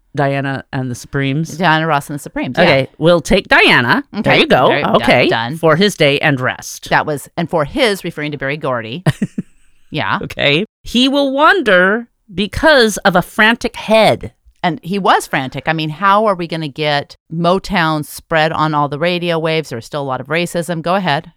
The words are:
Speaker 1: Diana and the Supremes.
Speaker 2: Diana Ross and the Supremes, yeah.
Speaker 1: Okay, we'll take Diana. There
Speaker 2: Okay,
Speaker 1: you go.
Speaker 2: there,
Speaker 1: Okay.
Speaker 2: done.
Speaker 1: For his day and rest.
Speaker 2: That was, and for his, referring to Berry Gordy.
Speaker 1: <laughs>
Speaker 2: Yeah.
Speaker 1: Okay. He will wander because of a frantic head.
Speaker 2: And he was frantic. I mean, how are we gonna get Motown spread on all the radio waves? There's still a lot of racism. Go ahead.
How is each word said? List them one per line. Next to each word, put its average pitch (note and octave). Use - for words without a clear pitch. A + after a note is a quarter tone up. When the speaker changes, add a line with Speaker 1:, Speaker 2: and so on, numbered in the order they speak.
Speaker 1:
Diana C#3
and C3
the B2
Supremes. C#3
Speaker 2:
Diana D#3
Ross C#3+
and D3+
the C#3+
Supremes, -
yeah. E3+
Speaker 1:
Okay, C3+
we'll E3+
take -
Diana. G#3
There G#3
Speaker 2:
Okay, D3+
Speaker 1:
you -
go. D3+
Speaker 2:
there, C#3
Speaker 1:
Okay. C3
Speaker 2:
done. A#2+
Speaker 1:
For D#3+
his G3+
day C#3+
and C#3
rest. -
Speaker 2:
That D3
was, D3
and E3
for D#3
his, B3+
referring D3+
to C#3+
Berry C#3
Gordy. C3
Speaker 1:
<laughs> C#3+
Speaker 2:
Yeah. A2+
Speaker 1:
Okay. C#3+
He B3
will C#4
wander A#3+
because A3
of F#3+
a F#3
frantic A3+
head. G3
Speaker 2:
And E3+
he F#3+
was A#3
frantic. C#3
I D#3+
mean, D#3
how G3
are G#3
we F3
gonna D#3+
get D3
Motown E3+
spread D#3
on D#3
all D3
the C#3+
radio E3+
waves? D#3+
There's A#2
still -
a C#3
lot C3
of -
racism. E3+
Go E3+
ahead. E3+